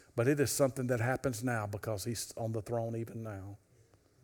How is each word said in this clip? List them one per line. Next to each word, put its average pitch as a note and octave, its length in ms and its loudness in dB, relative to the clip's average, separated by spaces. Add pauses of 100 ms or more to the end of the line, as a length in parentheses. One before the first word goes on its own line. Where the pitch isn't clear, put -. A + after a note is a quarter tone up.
(160)
but A#2+ 120 4
it D3 100 4
is B2+ 140 4
something C3 340 2
that B2 140 2
happens B2 420 0
now A#2 240 0
because G#2 380 -4
he's - 320 -4
on A2+ 160 -2
the A2 100 -2
throne A#2 320 -2
even A2+ 300 -6
now. G2+ 340 -10 (640)